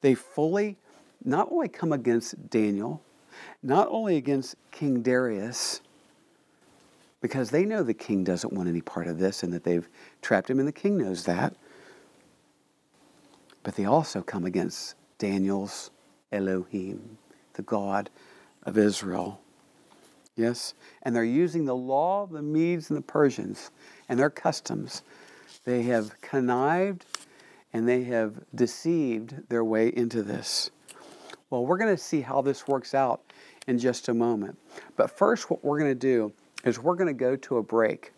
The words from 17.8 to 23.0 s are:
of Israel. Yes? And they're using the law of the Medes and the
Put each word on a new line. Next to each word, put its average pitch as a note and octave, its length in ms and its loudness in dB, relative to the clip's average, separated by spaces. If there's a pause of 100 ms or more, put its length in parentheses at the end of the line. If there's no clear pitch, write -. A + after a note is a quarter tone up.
of G2+ 160 0
Israel. G2 600 0 (960)
Yes? A#2+ 380 -2 (280)
And A#2+ 140 -2
they're A#2 80 2
using D#3 400 2
the C3 100 0
law C#3 480 0
of F#3+ 80 -10
the D3+ 120 -8
Medes D#3+ 480 0
and D3+ 60 -2
the C#3 60 -4